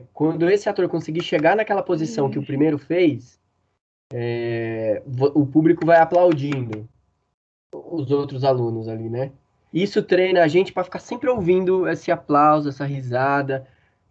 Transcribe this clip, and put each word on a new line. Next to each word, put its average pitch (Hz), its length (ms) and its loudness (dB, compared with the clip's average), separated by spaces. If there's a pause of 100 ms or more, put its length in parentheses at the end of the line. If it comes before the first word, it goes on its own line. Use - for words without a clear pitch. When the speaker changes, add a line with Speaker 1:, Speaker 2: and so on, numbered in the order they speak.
(120)
Speaker 1:
quando 160 380 0
esse 202 180 0
ator 180 200 -2
conseguir 160 340 -6
chegar 160 340 2
naquela 202 260 -2
posição 151 480 -2
que - 80 -4
o - 20 -6
Speaker 2:
Uhum. 139 60 -10
Speaker 1:
primeiro 143 320 0
fez, 160 600 -2 (720)
é, 117 920 -4
vo-, 135 280 0
o 143 120 4
público 156 400 2
vai 165 120 8
aplaudindo 143 920 2 (840)
os 147 380 -8
outros 139 340 -2
alunos 117 440 0
ali, 113 200 -8
né? 127 240 -6 (400)
Isso 196 300 -2
treina 180 400 2
a 156 60 4
gente 175 240 2
pra 180 120 -4
ficar 151 140 -12
sempre - 320 -6
ouvindo 185 580 0
esse 165 220 -4
aplauso, 151 580 2
essa 139 160 -8
risada. 135 840 -2 (440)